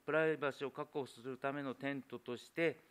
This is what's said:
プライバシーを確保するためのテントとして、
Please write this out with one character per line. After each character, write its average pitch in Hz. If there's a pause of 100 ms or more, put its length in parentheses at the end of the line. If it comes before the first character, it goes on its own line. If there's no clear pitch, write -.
プ 147
ラ 160
イ 156
バ 139
シ -
ー 135
を 123
確 147
保 135
す -
る 127
た 139
め 143
の 131
テ 139
ン 135
ト 120
と 120
し -
て、 165 (120)